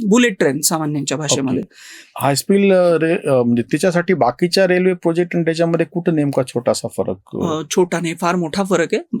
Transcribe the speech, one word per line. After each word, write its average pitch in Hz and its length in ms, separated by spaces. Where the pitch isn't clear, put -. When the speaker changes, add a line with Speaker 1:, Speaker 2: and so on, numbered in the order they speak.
Speaker 1:
बुलेट 233 320
ट्रेन 147 220
सामान्यांच्या 151 560
भाषेमध्ये. 135 420
Speaker 2:
ओके. - 460
हायस्पीड, 190 520
अ, 175 240
रे-, 160 320
अ, 127 140
म्हणजे 120 180
तिच्यासाठी 170 520
बाकीच्या 170 540
रेल्वे 180 260
प्रोजेक्ट 175 420
आणि 170 100
त्याच्यामध्ये 165 460
कुठं 175 240
नेमका 143 320
छोटासा 117 400
फरक? - 560
Speaker 1:
अ, 156 260
छोटा 180 300
नाही, 165 220
फार 180 140
मोठा 175 280
फरक 170 300
आहे. 233 260